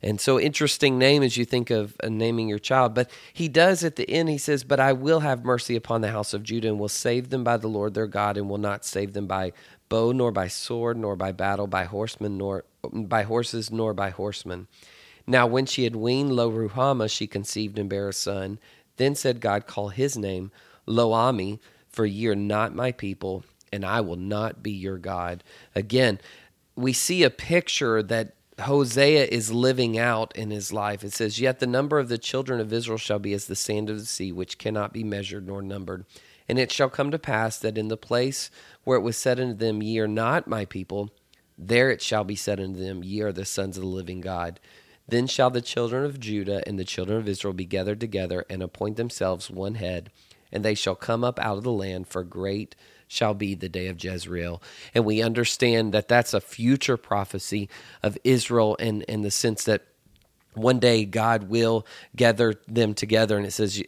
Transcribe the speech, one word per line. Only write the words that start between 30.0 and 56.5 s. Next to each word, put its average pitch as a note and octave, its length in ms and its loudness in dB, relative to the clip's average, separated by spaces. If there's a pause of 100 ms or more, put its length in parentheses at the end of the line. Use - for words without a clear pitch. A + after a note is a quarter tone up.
in G#2+ 140 -6
his G#2 220 -6
life. G#2 320 -4
It G2+ 80 -8
says, G#2+ 260 -2
"Yet B2+ 220 2
the B2+ 80 0
number C#3+ 320 2
of B2+ 80 -2
the A#2 100 -2
children C3 400 -4
of G#2+ 140 -2
Israel A#2 260 -2
shall G#2 220 -2
be G2+ 120 -4
as G2+ 140 -4
the F#2+ 80 -6
sand G#2+ 360 -2
of G#2+ 100 -6
the A2 60 -10
sea, F#2+ 260 -6
which F2+ 260 -8
cannot G#2+ 340 -4
be A2+ 120 -6
measured G2+ 420 -6
nor G2 160 -8
numbered. F#2+ 420 -10 (440)
And B2 100 0
it B2+ 140 0
shall C3 180 2
come C#3+ 220 -2
to D#3+ 60 -2
pass A2 400 -2
that A2 200 -2
in G#2+ 80 -4
the A2 100 -4
place B2 540 -2 (320)
where B2+ 160 4
it F#2+ 40 2
was A2+ 140 0
said B2 220 2
unto B2 180 -2
them, G#2+ 240 0
Ye A2 200 0
are G#2+ 80 2
not A2+ 400 0
my G#2+ 160 -2
people, G2 460 -8 (460)
there A#2+ 360 4
it - 100 -4
shall G#2+ 220 0
be G2 120 -6
said G2+ 220 -2
unto F#2+ 220 -6
them, F#2 240 -8
Ye G2+ 160 -6
are G#2 120 -2
the F2+ 120 -6
sons F#2+ 320 -4
of F#2+ 80 -8
the F#2+ 40 -4
living F#2 320 -8
God. F2 380 -6 (480)
Then A#2+ 220 2
shall B2+ 220 4
the B2 100 -2
children A#2+ 440 -2
of C#3 140 -6
Judah G2+ 480 -4
and G2+ 100 -6
the F#2 80 -4
children F#2 340 -4
of G#2+ 100 -4
Israel G2 260 -4
be F2+ 120 -6
gathered G2 340 -2
together F#2+ 500 -4
and F#2 140 -6
appoint G#2 320 -4
themselves F#2+ 520 -2
one F#2+ 280 -6
head, F2+ 340 -6 (420)
and G#2 120 -4
they G#2+ 120 2
shall G2 180 0
come A#2 300 -2
up A#2+ 160 -2
out G#2 180 -2
of G#2+ 60 -10
the B2 80 -2
land, F#2+ 340 -6
for F#2 160 -6
great F#2+ 540 -6 (300)
shall G#2+ 280 0
be G2+ 200 -2
the F2+ 140 -8
day F2+ 200 -6
of F2 140 -8
Jezreel." F2 600 -6 (320)
And A#2+ 100 6
we G#2+ 160 4
understand A2+ 720 2
that G#2+ 160 2
that's A#2+ 240 6
a G#2 80 2
future B2 560 2